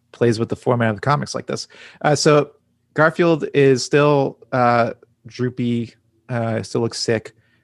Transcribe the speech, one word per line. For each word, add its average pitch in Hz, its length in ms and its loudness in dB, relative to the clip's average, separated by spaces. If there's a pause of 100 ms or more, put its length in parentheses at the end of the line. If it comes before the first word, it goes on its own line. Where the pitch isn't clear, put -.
(120)
plays 117 280 0
with 113 100 -4
the 107 80 -6
format 120 320 0
of 104 80 -4
the 98 40 -14
comics 139 320 -2
like 120 140 -10
this. - 220 -8 (320)
Uh, 151 140 2
so 147 360 2 (440)
Garfield 160 580 2
is 135 320 4
still, 147 540 0 (120)
uh, 120 400 2 (360)
droopy, 120 640 -4 (380)
uh, 113 320 -4
still 120 200 -4
looks 113 180 -4
sick, - 340 -4 (300)